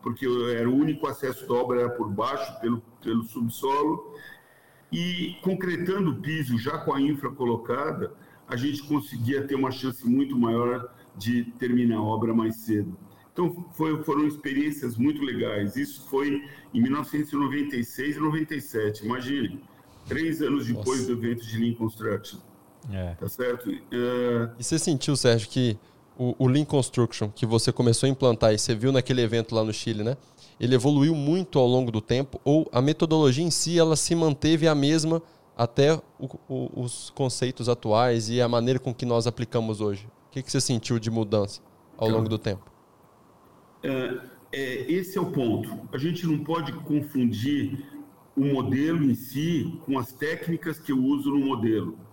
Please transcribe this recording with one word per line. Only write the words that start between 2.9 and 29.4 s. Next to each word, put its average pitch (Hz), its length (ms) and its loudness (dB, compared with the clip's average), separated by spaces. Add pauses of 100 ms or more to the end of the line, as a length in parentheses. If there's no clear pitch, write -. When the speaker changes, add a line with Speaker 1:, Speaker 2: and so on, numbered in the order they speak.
Speaker 1:
pelo 113 220 -2
subsolo, 139 880 -2 (800)
e 175 500 -6
concretando 180 680 -2
o 120 60 -2
piso 131 400 -2
já 143 200 -4
com 151 160 -2
a 139 80 0
infra 139 300 0
colocada, 127 800 -2 (340)
a 135 80 -6
gente 139 280 -2
conseguia 139 600 -2
ter 139 120 -2
uma 131 160 0
chance 127 360 -4
muito 135 300 2
maior 120 560 0 (220)
de 120 300 0 (120)
terminar 123 400 2
a 107 60 0
obra 110 300 0
mais 113 240 2
cedo. 101 400 -2 (340)
Então, - 420 -2
foi, 156 300 -2
foram 151 240 2
experiências 143 720 -2
muito 143 240 2
legais. 107 540 -2
Isso - 340 -8
foi 139 340 0 (300)
em 117 80 2
mil 127 100 4
novecentos 147 400 -2
e 147 40 -4
noventa 143 400 -2
e 120 80 -2
seis 147 340 -6
e - 20 -10
noventa 156 340 -2
e 143 60 -4
sete. 104 460 -4
Imagine, 123 580 -4 (440)
três 156 340 -2
anos 139 260 0
depois 120 340 -2
Speaker 2:
Nossa. 123 140 -2
Speaker 1:
do 117 100 -4
evento 117 200 -4
de 110 120 -8
Lean 117 180 0
Construction. 107 640 -6 (520)
Speaker 2:
É. 92 220 -4
Speaker 1:
Tá 117 160 -8
certo? 123 400 -4
É. 123 880 0
Speaker 2:
E 120 60 -10
você 160 160 0
sentiu, 147 360 0
Sérgio, 117 320 4
que 120 300 2 (400)
o, 123 200 -2
o 135 100 4
Lean 143 180 4
Construction 123 640 0
que - 160 -4
você 127 260 4
começou 120 360 4
a - 20 4
implantar 117 440 4
e 107 40 2
você 117 180 0
viu 120 160 2
naquele 127 300 2
evento 113 340 0